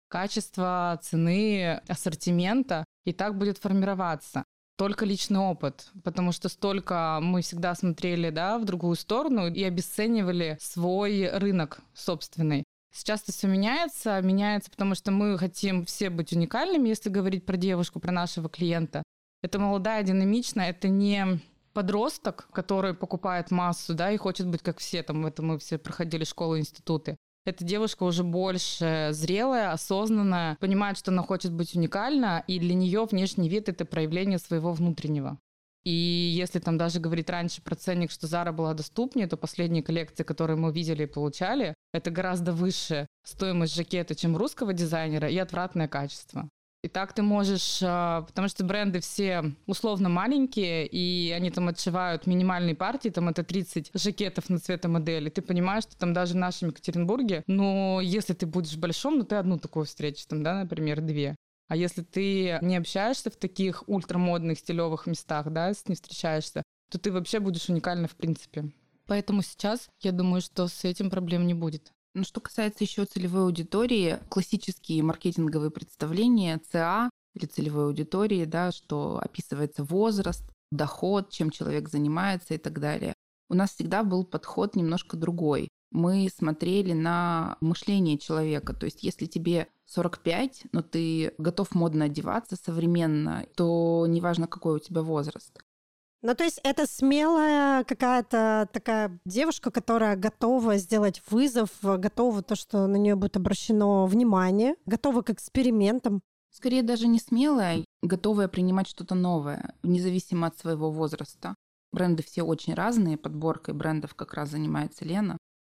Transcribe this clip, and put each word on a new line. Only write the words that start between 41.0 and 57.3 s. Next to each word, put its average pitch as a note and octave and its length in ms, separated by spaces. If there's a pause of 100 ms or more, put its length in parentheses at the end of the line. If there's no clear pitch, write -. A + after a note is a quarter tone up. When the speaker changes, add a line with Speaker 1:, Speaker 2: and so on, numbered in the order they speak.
Speaker 1:
и - 20
получали, D#3 720 (180)
это E3+ 160
гораздо F3+ 420
выше E3 540 (180)
стоимость F3 520
жакета, E3+ 400
чем E3 200
русского G#3 380
дизайнера, D#3+ 560
и D#3+ 80
отвратное F3+ 500
качество. - 600 (340)
И - 40
так G3 260
ты G#3 100
можешь, G3+ 580
а, F3 400
потому F#3 260
что G3 160
бренды F#3+ 360
все F3 560 (100)
условно G3+ 420
маленькие, F#3+ 800
и F3+ 460
они F3 180
там F3+ 180
отшивают F3 600
минимальные F3+ 480
партии, A3+ 340
там F3 180
это E3+ 160
тридцать E3+ 520
жакетов F#3+ 560
на F3 80
цветомодели. E3 720
Ты F#3 100
понимаешь, F#3 440
что - 120
там F3 160
даже F3 220
в - 20
нашем F3+ 320
Екатеринбурге, F3 800